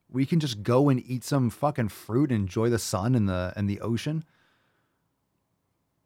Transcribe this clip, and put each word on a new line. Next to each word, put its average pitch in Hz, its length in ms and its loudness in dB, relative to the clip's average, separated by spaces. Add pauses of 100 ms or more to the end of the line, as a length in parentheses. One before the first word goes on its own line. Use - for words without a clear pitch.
(100)
We 131 140 0
can 165 160 2
just 120 220 -4
go 127 260 4
and 127 160 2
eat 123 200 -8
some 131 260 2
fucking 131 400 -2
fruit 131 400 0
and 113 100 2
enjoy 110 300 0
the 117 80 2
sun 107 360 0
and 107 140 2
the, 90 260 -2
and 101 140 -2
the 101 120 -4
ocean. 135 440 -4 (1800)